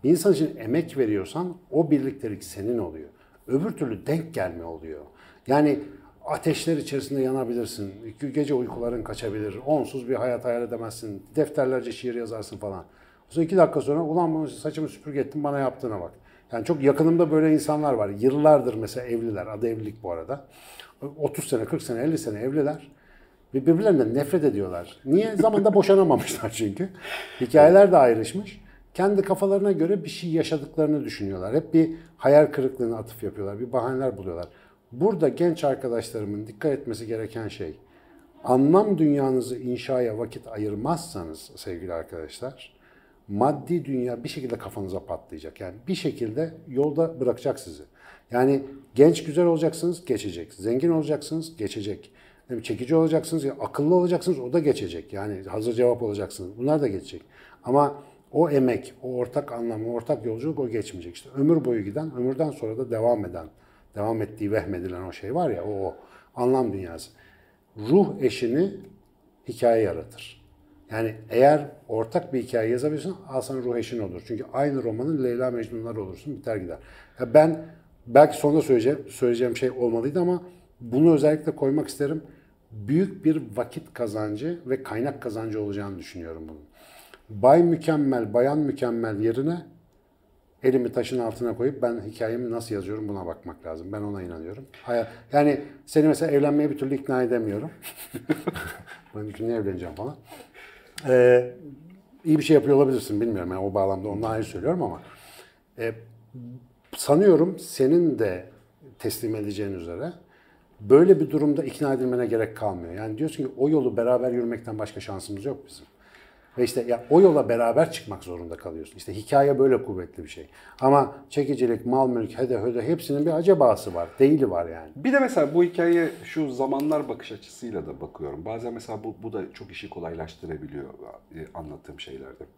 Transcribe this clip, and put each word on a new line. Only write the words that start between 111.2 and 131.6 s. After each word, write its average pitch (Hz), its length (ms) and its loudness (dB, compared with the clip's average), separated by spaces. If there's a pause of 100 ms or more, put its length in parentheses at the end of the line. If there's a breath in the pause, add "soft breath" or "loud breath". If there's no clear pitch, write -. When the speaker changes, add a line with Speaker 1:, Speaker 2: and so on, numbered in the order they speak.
Speaker 1:
bir 156 100 0
durumda 151 340 2
ikna 135 300 -2
edilmene 123 320 0
gerek 110 300 -2
kalmıyor. 87 380 -6
Yani 107 240 -8
diyorsun 147 260 -4
ki 131 140 -6
o 131 100 2
yolu 127 280 2
beraber 123 340 2
yürümekten 117 480 -4
başka 107 220 -8
şansımız 101 440 -10
yok - 240 -8
bizim. - 180 -20 (720 soft breath)
Ve 123 60 4
işte 120 240 -2
ya 120 220 0
o 160 100 8
yola 151 280 6
beraber 117 440 2
çıkmak - 320 -12
zorunda 85 320 -12
kalıyorsun. 80 400 -14
İşte 95 180 -14
hikaye 139 440 2
böyle 131 260 4
kuvvetli 90 400 -10
bir 76 40 -16
şey. 76 200 -18 (320 loud breath)
Ama 135 360 4 (140)
çekicilik, 123 560 0
mal 131 220 2
mülk, 113 300 -4
hede 123 200 -2
höde 117 300 -4
hepsinin 151 380 -2
bir 170 60 2
acabası 151 640 4
var, 85 140 -4 (100)
değili 135 320 6
var 85 160 -2
yani. 82 300 -14
Speaker 2:
Bir 156 160 -2
de 277 80 4
mesela 160 340 2
bu 175 100 6
hikaye 170 440 2 (160)
şu 156 260 -4
zamanlar 139 580 -2
bakış 120 240 -10
açısıyla 104 540 -10
da 67 140 -14
bakıyorum. 73 440 -12
Bazen 113 300 -8
mesela 107 300 -12
bu, 113 180 -10
bu 113 100 -10
da 98 200 -8
çok - 180 -18
işi - 200 -14
kolaylaştırabiliyor, 80 920 -12 (500)
e, 82 40 -14 (160)
anlattığım 73 460 -16